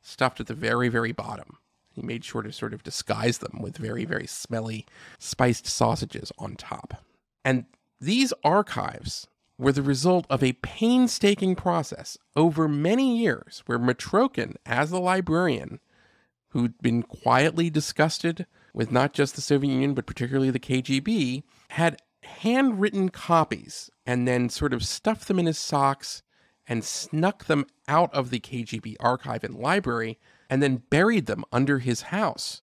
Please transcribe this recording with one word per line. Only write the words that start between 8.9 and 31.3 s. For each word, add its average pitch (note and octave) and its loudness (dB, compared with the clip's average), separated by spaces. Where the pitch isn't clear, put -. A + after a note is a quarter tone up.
were C3 4
the C#3 2
result C#3+ 2
of C3+ 2
a B2+ 4
painstaking A3 2
process - -4
over D#3+ 4
many A3 2
years - -2
where A#2+ 0
Mitrokhin, B2 0
as C3 0
the F#3 -2
librarian, F3 0
who'd A#2 0
been A#2+ 2
quietly D#3 2
disgusted D#3+ -2
with A2+ -2
not B2+ 2
just C#3+ 0
the C#3 -10
Soviet C#3 2
Union, C3+ 2
but C3+ -4
particularly C3+ 0
the B2+ 0
K C3 -2
G C3+ 0
B, C#3+ -2
had D#3+ 0
handwritten G#3 2
copies - 0
and B2 0
then B2 2
sort C#3+ -2
of A#2 -2
stuffed - -2
them F#3+ 2
in F3 2
his D#3+ 0
socks - 0
and A#2 -2
snuck - -2
them C#3+ 2
out E3 2
of C3 -2
the B2 -2
K A#2+ -8
G A2 -8
B G#2+ -12
archive A#2+ -2
and F2+ -8
library A#2+ -2
and C3+ 2
then C3 2
buried F#3+ 4
them F#2+ -4